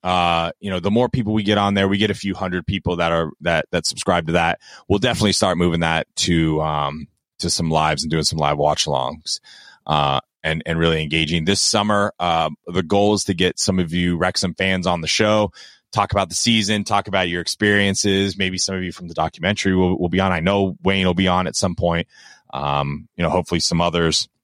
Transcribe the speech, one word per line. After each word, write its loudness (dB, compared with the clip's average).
Uh, 2
you -6
know, -2
the -2
more 2
people -2
we 0
get 2
on 2
there, 4
we 0
get 2
a 0
few -4
hundred -4
people -2
that 0
are, 0
that, 0
that -2
subscribe 0
to -2
that. 2
We'll 2
definitely 2
start 2
moving 2
that 0
to, 2
um, -4
to -4
some -2
lives 0
and -6
doing 0
some -2
live 0
watch 0
alongs, -4
uh, 0
and, -4
and -2
really 0
engaging. -2
This 0
summer, 0
uh, 0
the -2
goal 2
is -2
to -2
get 0
some 0
of -2
you 0
Wrexham -2
fans -2
on 0
the -8
show, 2
talk 0
about 0
the -8
season, 2
talk -2
about 0
your -4
experiences. 2
Maybe -2
some -4
of -4
you -6
from -14
the -14
documentary 0
will, 2
will 0
be 0
on. 2
I 0
know 0
Wayne 2
will 2
be 2
on 2
at -6
some -2
point. -2
Um, -4
you -4
know, 2
hopefully 0
some 0
others 0